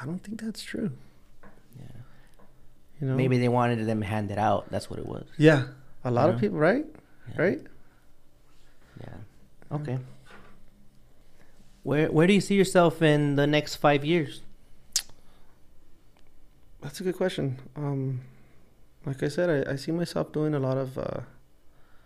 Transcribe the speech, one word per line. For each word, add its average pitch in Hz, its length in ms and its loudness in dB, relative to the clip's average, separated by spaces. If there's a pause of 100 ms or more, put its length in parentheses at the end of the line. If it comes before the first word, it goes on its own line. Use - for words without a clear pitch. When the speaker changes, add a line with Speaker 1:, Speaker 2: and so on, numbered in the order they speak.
Speaker 1:
I 131 40 -10
don't 170 140 -6
think 208 240 -12
that's 220 200 -8
true. 220 280 -4 (880)
Speaker 2:
Yeah. - 80 -16 (1120)
Speaker 1:
You 139 80 -2
know? 127 80 0
Speaker 2:
Maybe 127 220 4
they 123 100 4
wanted 120 380 2
them 110 160 0
handed 101 360 -2
out. 104 320 2
That's - 200 -4
what - 80 -8
it - 80 -8
was. - 200 -8 (120)
Speaker 1:
Yeah. 147 300 8 (360)
A 127 60 -2
lot 120 140 4
Speaker 2:
You 160 60 6
Speaker 1:
of - 60 2
Speaker 2:
know? - 40 -2
Speaker 1:
people, 202 180 0
right? 214 260 4 (500)
Speaker 2:
Yeah. - 80 -2
Speaker 1:
Right? 247 180 0 (1400)
Speaker 2:
Yeah. 117 60 -14 (640)
Speaker 1:
Yeah. 147 60 -4
Speaker 2:
Okay. 131 220 -6 (1800)
Where, 147 280 2
where 160 160 6
do 202 80 8
you 190 60 6
see 202 140 0
yourself 180 480 4
in 147 340 6
the 151 100 6
next 147 300 2
five 147 280 4
years? 156 360 0 (2500)
Speaker 1:
That's 143 180 -10
a 185 40 -8
good 185 120 -2
question. 147 420 -2 (180)
Um, 135 440 -4 (840)
like 135 160 -4
I 151 60 0
said, 156 400 0
I, - 40 -4
I 139 40 -2
see 156 160 -6
myself 165 400 -2
doing 151 220 0
a 147 40 0
lot 131 200 0
of, 131 200 -6
uh, - 220 -6 (840)